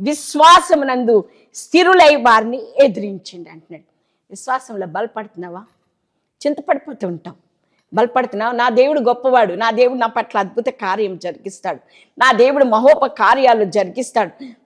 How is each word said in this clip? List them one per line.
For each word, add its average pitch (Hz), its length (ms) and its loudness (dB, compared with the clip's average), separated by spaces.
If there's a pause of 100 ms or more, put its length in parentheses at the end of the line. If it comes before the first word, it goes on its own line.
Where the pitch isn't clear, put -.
విశ్వాసమునందు 277 1200 2 (300)
స్థిరులై 339 640 4
వారిని 233 460 0 (140)
ఎదిరించండి 196 760 -2
అంటున్నాడు. 160 320 -20 (480)
విశ్వాసంలో 220 560 -8
బలపడుతున్నావా? 190 760 -12 (840)
చింతపడిపోతూ 285 600 -6
ఉంటాం. 175 260 -14 (600)
బలపడుతున్నావా? 240 580 -2
"నా 240 160 -2
దేవుడు 269 320 2
గొప్పవాడు, 240 540 0
నా 226 160 -4
దేవుడు 247 280 0
నా 240 80 -2
పట్ల 226 320 -6
అద్భుత 196 300 -6
కార్యం 196 500 -6
జరిగిస్తాడు, 175 600 -10 (400)
నా 254 140 4
దేవుడు 269 320 2
మహోప 262 420 2
కార్యాలు 233 580 2
జరిగిస్తాడు, 202 800 -4 (220)